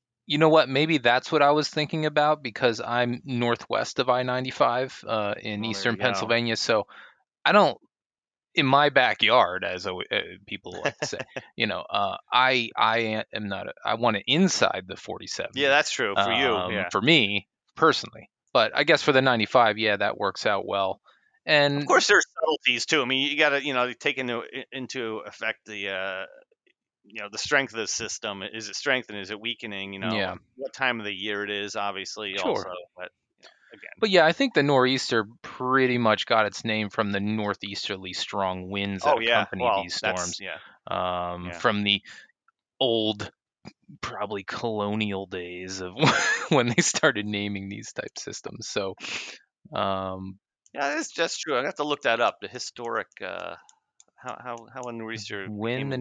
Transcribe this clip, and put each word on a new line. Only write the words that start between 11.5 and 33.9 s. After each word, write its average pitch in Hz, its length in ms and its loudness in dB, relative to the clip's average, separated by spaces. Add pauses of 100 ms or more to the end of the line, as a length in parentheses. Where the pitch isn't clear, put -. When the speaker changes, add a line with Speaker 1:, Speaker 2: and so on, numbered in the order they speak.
Speaker 1:
you 107 120 0
know, 92 220 -4
uh, 101 280 -2 (120)
I, 127 460 2
I 113 220 4
a-, 110 360 -2
am 107 140 -6
not, 95 200 -6
a, - 60 -10 (120)
I - 80 0
want 117 240 2
it 98 100 -6
inside 135 600 2
the 92 100 -10
forty 95 300 -10
seventy, - 340 -6
Speaker 3:
Yeah, 143 80 2
that's 143 220 4
true 107 240 -2
for 98 180 2
you, 131 160 2
Speaker 1:
um, 92 240 -2
Speaker 3:
yeah. 92 180 -4
Speaker 1:
for 101 80 2
me 107 480 4 (300)
personally. - 520 0 (220)
But 113 240 2
I 143 80 2
guess 151 200 4
for 151 100 4
the 131 80 6
ninety-five, 117 560 4
yeah, 107 180 2
that 101 220 -2
works 98 280 -2
out 101 220 0
well. 98 320 0 (460)
And 143 320 4
Speaker 3:
Of 147 80 -4
course, - 220 4
there 208 100 8
are 165 40 4
subtleties 139 640 -2
too. 156 160 2
I 120 40 0
mean, 135 260 0
you 147 60 -6
gotta, 143 260 2
you 143 100 -2
know, 123 200 0
take 139 240 -4
into, 120 240 -4
i-, 123 320 -12
into 120 520 -8
effect 110 400 -8
the, 101 240 -8
uh, 95 360 -6 (800)
you 107 160 -16
know, 101 100 -10
the 107 60 -12
strength 135 340 0
of 113 80 -8
the 104 80 -4
system. 104 540 -8
Is 104 260 -10
it 98 80 -12
strengthening? 120 460 -4
Is 95 100 -10
it 104 80 -10
weakening? 101 540 -10
You 95 60 -12
know, 95 140 -4
Speaker 1:
Yeah. 95 220 -2 (220)
Speaker 3:
what 131 160 -10
time 123 260 -2
of 104 60 -8
the 104 80 -6
year 101 320 -4
it 101 60 -8
is, 101 260 -6
obviously, 101 580 -8
Speaker 1:
Sure. 95 140 -4
Speaker 3:
also. 92 200 -4 (280)
But, 90 140 -14 (280)
you - 40 -20
know, - 60 -20 (220)
again. - 260 -20